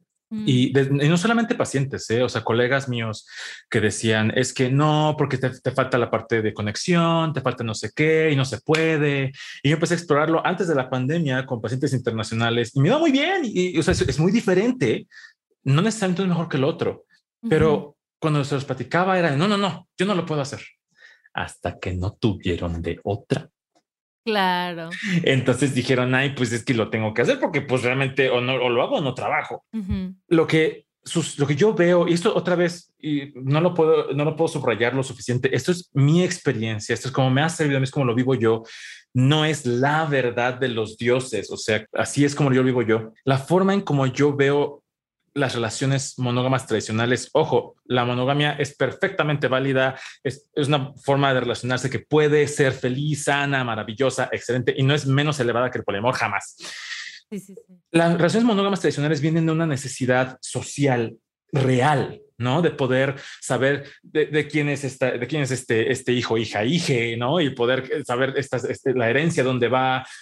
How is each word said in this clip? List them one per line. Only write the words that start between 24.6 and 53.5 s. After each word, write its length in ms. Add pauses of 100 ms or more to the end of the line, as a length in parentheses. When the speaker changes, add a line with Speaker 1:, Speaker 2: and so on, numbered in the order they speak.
Speaker 2:
Entonces 520
dijeron, 400
"Ay, 220
pues 160
es 120
que 100
lo 160
tengo 240
que 80
hacer 180
porque, 220
pues, 200
realmente 480
o 100
no, 140
o 140
lo 140
hago 140
o 40
no 140
trabajo". 580
Speaker 1:
Ujú. 420 (140)
Speaker 2:
Lo 180
que 400 (180)
sus-, 340
lo 80
que 100
yo 180
veo, 320
y 60
esto 240
otra 180
vez, 440
y 360
no 280
lo 100
puedo, 400
no 120
lo 120
puedo 120
subrayar 460
lo 80
suficiente, 540
esto 160
es 220
mi 280
experiencia, 680
esto 160
es 60
como 160
me 120
ha 60
servido 300
a 20
mí, 40
es 60
como 140
lo 100
vivo 200
yo, 280 (520)
no 320
es 180
la 400
verdad 560
de 80
los 300
dioses, 520
o 60
sea, 380
así 320
es 80
como 180
yo 80
lo 60
vivo 160
yo. 300 (120)
La 140
forma 340
en 80
como 260
yo 300
veo 460 (500)
las 220
relaciones 640
monógamas 480
tradicionales, 680
ojo, 500
la 200
monogamia 540
es 180
perfectamente 720
válida, 480 (280)
es, 300
es 140
una 240 (120)
forma 280
de 80
relacionarse 480
que 120
puede 480
ser 240
feliz, 520
sana, 400